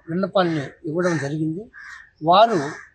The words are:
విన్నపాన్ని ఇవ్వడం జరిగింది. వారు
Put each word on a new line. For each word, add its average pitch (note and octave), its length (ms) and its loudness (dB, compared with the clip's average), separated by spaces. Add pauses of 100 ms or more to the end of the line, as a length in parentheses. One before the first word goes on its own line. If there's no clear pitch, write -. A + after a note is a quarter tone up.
విన్నపాన్ని F3 560 0 (240)
ఇవ్వడం F3 300 -2
జరిగింది. D#3 440 -4 (680)
వారు G#3 280 6 (360)